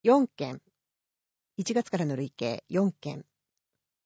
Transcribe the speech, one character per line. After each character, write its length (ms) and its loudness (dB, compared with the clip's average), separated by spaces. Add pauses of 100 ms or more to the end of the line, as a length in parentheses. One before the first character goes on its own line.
四 260 6
件。 320 -8 (1000)
一 180 -4
月 160 -2
か 60 -2
ら 80 0
の 100 -2
累 160 -6
計 380 -6
四 220 2
件。 320 -12 (840)